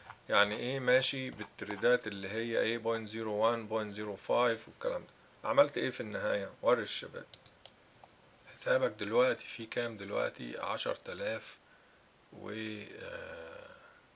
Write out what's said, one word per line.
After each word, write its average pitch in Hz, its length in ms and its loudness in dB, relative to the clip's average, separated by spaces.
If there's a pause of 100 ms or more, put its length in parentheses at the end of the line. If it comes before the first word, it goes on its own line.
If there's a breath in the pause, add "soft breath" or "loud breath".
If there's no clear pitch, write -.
(300 loud breath)
يعني 104 280 6
ايه 127 220 -2
ماشي 131 500 4
بالتريدات 104 760 0
اللي 98 220 -6
هي 113 300 0
ايه 113 180 2
بوينت 113 300 0
زيرو 110 260 -4
وان، 110 340 4
بوينت 107 240 -2
زيرو 104 240 -6
فايف 120 520 2
والكلام - 340 -4
ده؟ - 480 -10
عملت 143 280 6
ايه 131 120 0
في 123 120 -6
النهاية؟ 104 480 -2 (120)
وري 120 200 6
الشباب. - 440 -8 (1300)
حسابك 127 380 2
دلوقتي 113 540 2
فيه - 240 -10
كام 120 280 -4
دلوقتي؟ 110 640 -4
عشرة - 520 -4
آلاف. 104 460 -6 (760 soft breath)
و، 98 160 -12 (520)
آه، 85 680 -12 (460 loud breath)